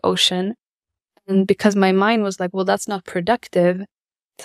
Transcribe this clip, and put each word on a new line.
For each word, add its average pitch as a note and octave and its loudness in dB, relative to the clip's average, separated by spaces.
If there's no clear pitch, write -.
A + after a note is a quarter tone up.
ocean. F#3 -2
And F#3+ 2
because G3+ 2
my F#3+ 2
mind G#3 2
was G3 -6
like, F3+ -4
"Well, F#3+ -2
that's G3 -2
not G3 -8
productive," F3+ -2